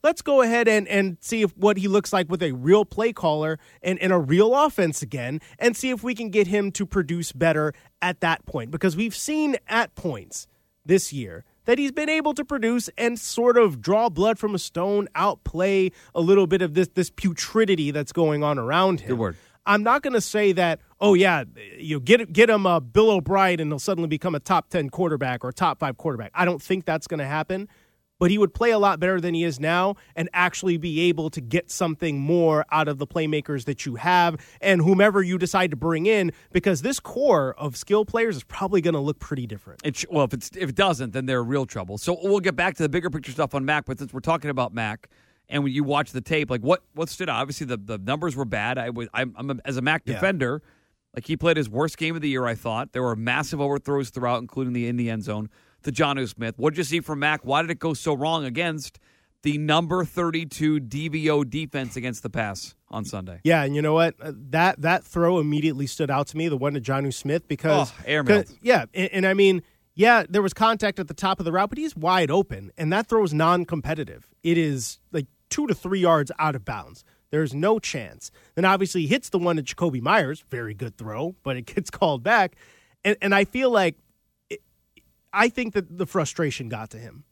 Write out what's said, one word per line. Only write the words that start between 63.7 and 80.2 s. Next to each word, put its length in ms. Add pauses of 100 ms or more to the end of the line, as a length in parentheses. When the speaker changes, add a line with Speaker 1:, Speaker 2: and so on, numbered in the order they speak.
Speaker 1:
you 60
know 100
what? 260
Uh, 140 (160)
that, 320
that 240
throw 340
immediately 480
stood 240
out 180
to 100
me, 100
the 80
one 160
to 80
Jonnu 320
Smith, 360
because 440
Speaker 2:
Oh, 140
airmailed. 400
Speaker 1:
'cause, 160
yeah, 320
and, 180
and 140
I 80
mean, 280 (320)
yeah, 320
there 140
was 140
contact 440
at 80
the 60
top 260
of 60
the 80
route, 160
but 80
he's 180
wide 360
open, 480
and 120
that 160
throw 160
is 120
non-competitive. 920 (160)
It 140
is, 440 (120)
like, 140 (240)
two 160
to 80
three 260
yards 380
out 180
of 80
bounds. 400 (260)
There's 240
no 240
chance. 520 (240)
Then 100
obviously 380
he 60
hits 200
the 100
one 180
to 60
Jakobi 380
Meyers, 480